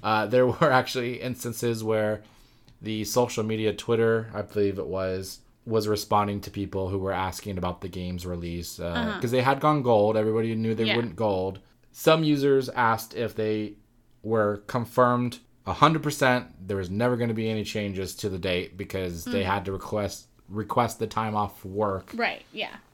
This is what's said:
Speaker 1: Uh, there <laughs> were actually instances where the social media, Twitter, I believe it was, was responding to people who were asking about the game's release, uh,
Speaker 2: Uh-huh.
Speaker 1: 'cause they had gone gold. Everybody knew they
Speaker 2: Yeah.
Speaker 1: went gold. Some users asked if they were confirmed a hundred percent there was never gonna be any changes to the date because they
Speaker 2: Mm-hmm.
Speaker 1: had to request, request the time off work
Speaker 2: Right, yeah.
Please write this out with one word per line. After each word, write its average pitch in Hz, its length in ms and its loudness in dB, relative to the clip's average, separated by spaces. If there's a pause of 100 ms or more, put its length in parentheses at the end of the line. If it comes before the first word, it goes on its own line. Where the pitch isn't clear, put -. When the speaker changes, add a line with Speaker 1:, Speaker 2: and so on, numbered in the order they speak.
Speaker 1:
Uh, 107 220 2
there 127 200 6
<laughs> 117 140 0
were 151 120 6
actually 123 480 0
instances 117 640 -4
where 107 380 0 (580)
the 107 240 -4
social 120 400 0
media, 110 280 0
Twitter, 113 640 0
I 104 80 -4
believe 101 380 0
it 78 60 -4
was, 95 520 -4 (260)
was 110 220 0
responding 101 540 0
to - 100 -12
people 95 380 -4
who 98 100 -2
were 95 140 -2
asking 92 460 -4
about 87 240 -4
the 95 60 -10
game's 90 380 -6
release, 87 540 -6
uh, 85 60 -6
Speaker 2:
Uh-huh. 190 340 -4
Speaker 1:
'cause 120 100 -2
they 127 120 2
had 135 180 2
gone 151 220 2
gold. 110 340 6
Everybody 110 400 2
knew 110 180 0
they 110 120 0
Speaker 2:
Yeah. 151 100 2
Speaker 1:
went 117 180 -2
gold. 95 460 -2 (320)
Some 160 320 4
users 139 460 4
asked 113 440 0
if 110 220 -4
they 107 380 -2 (500)
were 104 420 2
confirmed 123 720 2 (260)
a 95 100 -4
hundred 156 280 6
percent 127 640 0
there 98 100 -2
was 92 140 -4
never 120 260 2
gonna 117 180 0
be 110 140 0
any 110 140 -2
changes 98 540 -4
to 107 120 -4
the 92 100 -4
date 90 380 -2
because 90 480 -6
they 98 180 -2
Speaker 2:
Mm-hmm. 92 100 -2
Speaker 1:
had 98 140 0
to 98 60 -6
request, 101 540 -4 (220)
request 110 500 -2
the 110 80 -2
time 107 300 -2
off 104 280 -4
work 95 500 -4
Speaker 2:
Right, 226 280 -4 (100)
yeah. - 220 -10 (200)